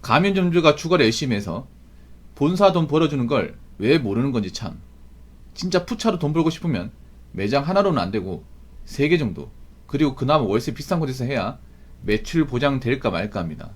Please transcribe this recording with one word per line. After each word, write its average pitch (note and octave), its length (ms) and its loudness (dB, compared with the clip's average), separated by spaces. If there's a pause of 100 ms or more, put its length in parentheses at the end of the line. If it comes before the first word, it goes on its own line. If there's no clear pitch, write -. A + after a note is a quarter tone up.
가맹점주가 F3 720 4
추가를 D#3+ 300 2
열심히 A#2 300 2
해서 G2+ 320 -6 (680)
본사 F#3 360 4
돈 E3 160 2
벌어주는 D3 400 2
걸 A2+ 280 0 (220)
왜 B2+ 200 4
모르는 A#2+ 340 0
건지 G2+ 200 -2
참. - 280 -10 (760)
진짜 F#3+ 320 -2
푸차로 G#3+ 340 -2
돈 D3+ 140 -2
벌고 D#3+ 160 2
싶으면 A#2 420 -4 (400)
매장 C3+ 360 0
하나로는 F#3+ 340 2
안 F#2 100 -2
되고 F#2+ 320 -4 (420)
세 C#3 240 -2
개 E3+ 80 4
정도, F2 340 -4 (360)
그리고 C#3+ 280 0
그나마 C#3 280 0
월세 A2 300 0
비싼 E3 260 -4
곳에서 C3 260 -4
해야 B2 340 -4 (420)
매출 C#3+ 460 0
보장될까 B2+ 640 0
말까 G2 300 -4
합니다. E2 360 -8